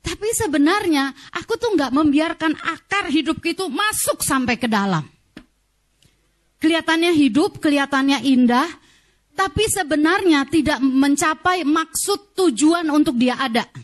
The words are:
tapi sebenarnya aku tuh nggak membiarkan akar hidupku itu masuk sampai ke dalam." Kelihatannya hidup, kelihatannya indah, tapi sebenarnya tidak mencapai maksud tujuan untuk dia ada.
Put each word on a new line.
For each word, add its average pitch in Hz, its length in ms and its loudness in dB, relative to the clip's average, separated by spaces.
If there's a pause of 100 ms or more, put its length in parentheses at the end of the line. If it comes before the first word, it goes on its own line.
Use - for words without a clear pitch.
tapi 392 320 -6
sebenarnya 311 800 0 (240)
aku 349 240 -6
tuh 427 160 -2
nggak 269 160 -2
membiarkan 311 640 0
akar 359 560 -6
hidupku 320 400 -2
itu 370 160 -6
masuk 403 560 -4
sampai 254 320 -2
ke 240 80 -6
dalam." 196 400 -2 (1600)
Kelihatannya 330 480 2
hidup, 294 480 2
kelihatannya 277 640 0
indah, 254 400 4 (720)
tapi 381 340 -2
sebenarnya 311 800 2
tidak 294 320 0
mencapai 285 840 0
maksud 320 720 -4
tujuan 320 500 2
untuk 294 300 2
dia 247 180 2
ada. 240 300 -2 (180)